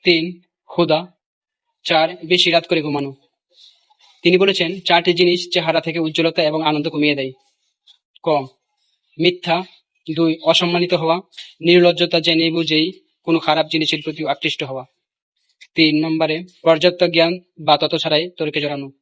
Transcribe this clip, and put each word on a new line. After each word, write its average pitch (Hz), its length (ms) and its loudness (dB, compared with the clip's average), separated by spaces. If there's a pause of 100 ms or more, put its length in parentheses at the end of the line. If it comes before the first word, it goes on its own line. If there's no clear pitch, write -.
তিন, 175 360 0 (240)
ক্ষুধা, 170 420 0 (760)
চার, 160 240 2 (160)
বেশি 175 260 2
রাত 165 180 0
করে 165 140 0
ঘুমানো।" 143 320 -4 (1080)
তিনি 180 160 4
বলেছেন, 190 420 0
"চারটি 170 320 0
জিনিস 175 400 0
চেহারা 160 280 0
থেকে 165 180 -6
উজ্জ্বলতা 160 440 -2
এবং 156 200 -2
আনন্দ 151 260 -2
কমিয়ে 147 260 0
দেয়।" 131 180 -6 (920)
ক, 147 240 -2 (720)
মিথ্যা, 175 460 0 (520)
দুই, 160 260 0
অসম্মানিত 175 520 0
হওয়া, 165 260 0 (400)
নির্লজ্জতা, 170 600 4
জেনে 165 300 0
বুঝেই 160 420 -2 (300)
কোনো 165 160 0
খারাপ 156 280 0
জিনিসের 156 380 -2
প্রতি 156 220 -8
আকৃষ্ট - 380 -4
হওয়া, 131 200 -10 (920)
তিন 156 300 2
নম্বরে 160 400 -2 (180)
পর্যাপ্ত 175 420 2
জ্ঞান 170 340 2 (220)
বা 151 160 4
তথ্য 156 220 -2
ছাড়াই 160 400 0
তর্কে 151 220 -4
জড়ানো 143 300 -6 (120)